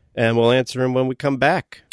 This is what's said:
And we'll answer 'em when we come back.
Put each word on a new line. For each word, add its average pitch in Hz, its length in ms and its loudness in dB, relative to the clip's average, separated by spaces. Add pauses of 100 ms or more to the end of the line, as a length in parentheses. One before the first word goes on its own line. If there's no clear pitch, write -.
(160)
And 117 220 0
we'll 117 140 4
answer 127 320 0
'em 127 100 0
when 131 140 0
we 131 80 -4
come 139 220 -2
back. 147 440 -2 (120)